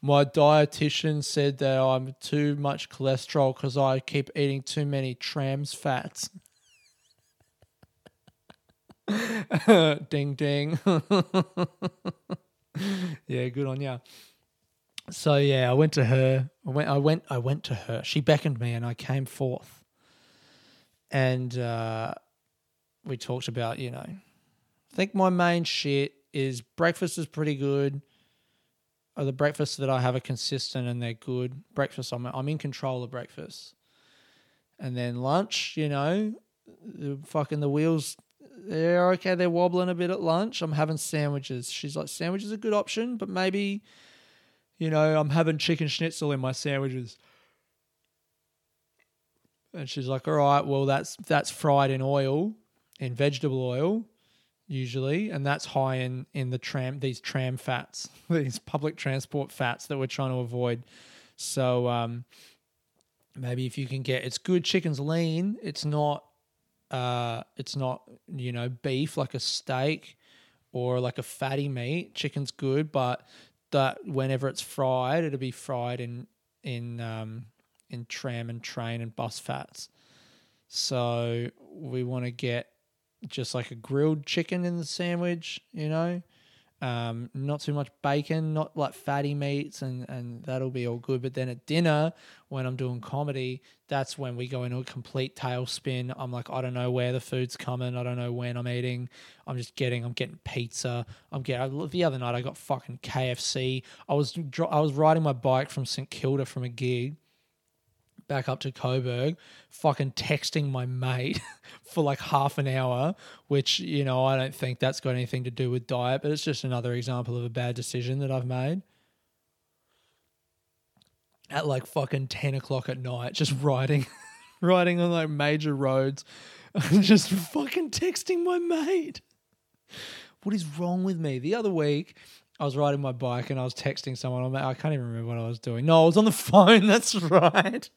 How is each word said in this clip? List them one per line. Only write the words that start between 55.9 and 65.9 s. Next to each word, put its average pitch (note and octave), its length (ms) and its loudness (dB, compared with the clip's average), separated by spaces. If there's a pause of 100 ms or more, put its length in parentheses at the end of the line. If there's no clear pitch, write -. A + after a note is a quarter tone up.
in, B2+ 380 -4
in C3 160 -4
the B2+ 80 -2
tram, C3 420 -6
these B2+ 200 -4
tram B2+ 360 -4
fats, - 520 -6 (100)
<laughs> - 120 -8
these C#3+ 280 0
public D#3 380 -4
transport C3+ 540 -4
fats - 360 -2
that C#3+ 120 -4
we're C3 80 0
trying C3 240 -2
to B2+ 80 -2
avoid. B2 460 -2 (520)
So, B2 520 0
um, A#2+ 360 -2 (1120)
maybe B2+ 300 -4
if B2 140 -6
you C3+ 80 -4
can C3+ 160 -4
get, B2+ 220 0
it's B2+ 140 -6
good, F3+ 260 2
chicken's D#3+ 360 0
lean, E3 600 0
it's D3+ 220 -8
not, D3 400 0 (640)